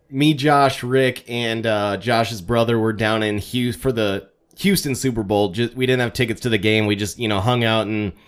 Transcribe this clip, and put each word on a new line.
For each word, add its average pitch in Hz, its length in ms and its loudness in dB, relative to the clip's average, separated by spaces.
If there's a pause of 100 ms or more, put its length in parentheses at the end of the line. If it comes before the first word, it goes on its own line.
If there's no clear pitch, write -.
me, 147 240 2
Josh, 139 480 2
Rick, 127 460 0
and, 117 400 -4
uh, 104 300 0
Josh's 113 440 -2
brother 117 380 2
were 110 140 0
down 110 280 0
in 107 160 0
Hu-, 120 360 -4
for 131 180 -2
the 104 380 -2 (280)
Houston 170 380 0
Super 113 260 -4
Bowl. 104 280 2
Ju-, 110 260 -2
we 127 100 0
didn't 127 140 2
have 120 140 -2
tickets 113 280 -2
to 123 80 -2
the 110 80 2
game. 107 300 2
We 104 80 2
just, 101 240 -6
you 117 80 -2
know, 104 120 0
hung 120 240 2
out 110 240 2
and, 104 260 -4 (140)